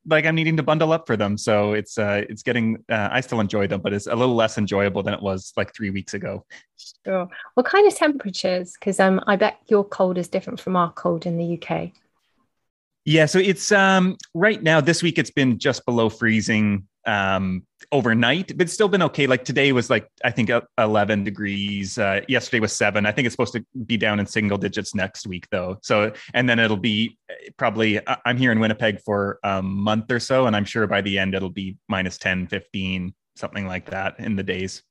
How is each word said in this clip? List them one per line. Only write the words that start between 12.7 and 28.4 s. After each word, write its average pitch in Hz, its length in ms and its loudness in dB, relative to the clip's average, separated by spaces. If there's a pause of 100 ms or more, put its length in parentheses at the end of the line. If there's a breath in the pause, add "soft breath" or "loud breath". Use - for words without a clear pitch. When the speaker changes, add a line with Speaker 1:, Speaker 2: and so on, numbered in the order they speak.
Speaker 1:
Yeah, 151 220 6
so 185 100 2
it's, 196 340 2
um, 190 460 4 (160)
right 202 300 2
now, 156 180 6
this 160 220 2
week 165 160 2
it's - 120 0
been 127 280 2
just - 260 -2
below 117 240 2
freezing, 107 760 0 (180)
um, 95 600 -2 (280)
overnight, 123 560 2
but 175 160 -2
it's 165 80 -6
still 208 160 2
been 185 120 2
okay. 147 260 0
Like, 127 180 2
today 139 260 2
was, 120 180 2
like, 113 200 0 (160)
I 123 60 0
think, 120 180 0
uh, 117 100 2 (180)
eleven 107 460 2
degrees. 101 760 -6
Uh, 101 300 0
yesterday 123 320 0
was 107 140 0
seven. 104 320 0
I 104 80 0
think 131 120 0
it's 117 60 0
supposed - 220 -2
to 110 120 -6 (200)
be 117 100 -2
down 104 240 0
in 101 60 -2
single 101 320 0
digits 98 360 -6
next 95 320 -6
week, 90 260 -10
though. 92 320 -4
So, 107 280 2 (220 loud breath)
and 123 160 2
then 117 100 4
it'll 110 160 4
be, 110 420 0 (140)
uh, - 40 -16 (200)
probably, 110 500 0
I, 127 200 -4
I'm 123 100 0
here 127 160 2